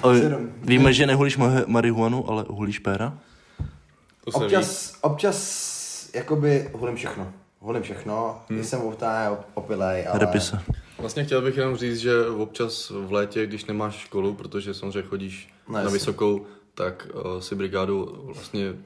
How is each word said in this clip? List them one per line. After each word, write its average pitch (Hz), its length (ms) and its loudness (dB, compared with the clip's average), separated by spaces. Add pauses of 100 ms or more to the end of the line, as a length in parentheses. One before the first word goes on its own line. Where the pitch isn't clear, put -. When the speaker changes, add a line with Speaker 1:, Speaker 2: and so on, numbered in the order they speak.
Speaker 1:
Ale 123 180 8
Speaker 2:
sedm. 135 320 2 (100)
Speaker 1:
víme, 127 300 8
že 139 140 6
nehulíš 135 320 4
ma-, 127 280 4
marihuanu, 117 640 4
ale 110 180 0
hulíš 101 300 -4
péra? 110 400 -2 (1040)
Speaker 3:
To - 80 -8
se 139 120 0
Speaker 2:
Občas, - 480 2
Speaker 3:
ví. - 80 -20
Speaker 2:
občas - 1120 -2
jakoby 143 600 2
hulím 120 220 -4
všechno. 95 360 -8 (280)
Hulím 110 220 -4
všechno, 107 580 -6 (100)
Speaker 3:
Hmm. 110 140 -2
Speaker 2:
jsem 123 180 -4
ovtáje, 110 480 -2
op-, 104 140 -4 (100)
opilej, 95 540 -2
ale 104 100 0
Speaker 1:
Repise. 101 420 2 (380)
Speaker 3:
Vlastně 113 260 -4
chtěl 131 180 2
bych 131 140 0
jenom 131 200 0
říct, 117 220 -2
že 117 280 4
občas 113 640 -4
v 98 220 -6
létě, 104 340 0
když 104 180 -10
nemáš 107 320 -4
školu, 101 380 -2
protože 98 400 -8
samozřejmě 98 280 -6
chodíš 95 460 -10 (200)
Speaker 2:
No, 113 60 -8
Speaker 3:
na 104 60 -2
Speaker 2:
jasně. 101 120 0
Speaker 3:
vysokou, 101 540 0 (280)
tak, 92 320 -6 (320)
eh, 92 40 -8
si 104 120 -8
brigádu 95 680 -2
vlastně 98 480 -6 (140)